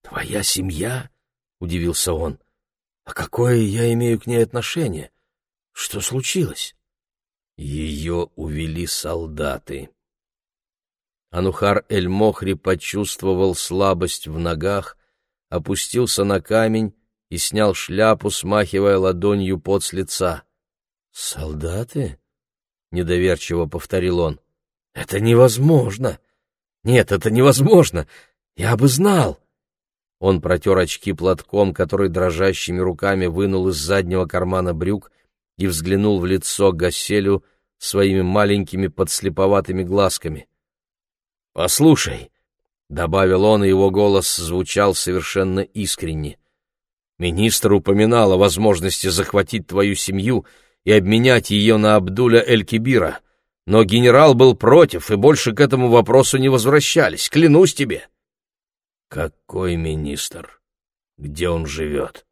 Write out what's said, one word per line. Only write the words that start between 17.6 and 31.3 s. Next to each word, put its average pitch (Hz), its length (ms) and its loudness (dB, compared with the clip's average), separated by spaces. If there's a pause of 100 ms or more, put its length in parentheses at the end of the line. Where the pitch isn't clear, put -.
шляпу, 104 580 -2
смахивая 98 680 0
ладонью 95 600 -2
пот 95 240 -2
с - 100 -10
лица. 87 500 -6 (680)
"Солдаты?" — 82 1080 -8 (720)
недоверчиво 87 760 -2
повторил 90 520 -4
он. 78 200 -4 (540)
"Это - 260 -8
невозможно! 120 1000 2 (640)
Нет, 120 280 2
это 101 180 -2
невозможно! 135 760 4 (480)
Я 110 220 -2
бы 131 100 4
знал!" 147 520 2 (800)
Он 92 220 0
протёр 90 380 0
очки 90 340 -4
платком, 92 600 0